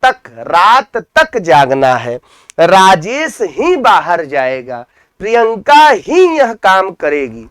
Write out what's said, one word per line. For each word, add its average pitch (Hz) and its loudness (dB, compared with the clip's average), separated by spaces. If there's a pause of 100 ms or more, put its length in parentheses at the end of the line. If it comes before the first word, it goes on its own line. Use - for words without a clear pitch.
तक, 254 2 (120)
रात 170 0
तक 311 -2
जागना 135 2
है, 120 -8 (400)
राजेश 190 2
ही 220 -2
बाहर 175 0
जाएगा, 131 -6 (340)
प्रियंका 226 2
ही 320 0
यह 240 0
काम 190 -2
करेगी। 139 -6